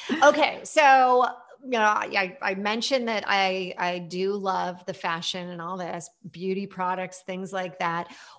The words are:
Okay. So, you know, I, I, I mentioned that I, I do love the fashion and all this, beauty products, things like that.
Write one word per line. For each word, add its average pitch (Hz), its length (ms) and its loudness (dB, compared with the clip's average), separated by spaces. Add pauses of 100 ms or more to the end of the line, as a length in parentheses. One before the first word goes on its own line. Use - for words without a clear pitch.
(220)
Okay. 285 420 6
So, 262 640 6 (360)
you 262 80 -10
know, 233 100 2
I, 208 600 0
I, 208 80 0
I 190 40 -2
mentioned 226 540 -2
that 208 180 -2
I, 190 520 0
I 180 220 -2
do 180 340 -4
love 180 500 -4
the 190 80 -8
fashion 175 560 -6
and 175 140 -10
all 180 160 -8
this, 170 320 -8 (200)
beauty 190 360 -6
products, 185 560 -6
things 185 280 -8
like 185 280 -6
that. 170 300 -4 (300)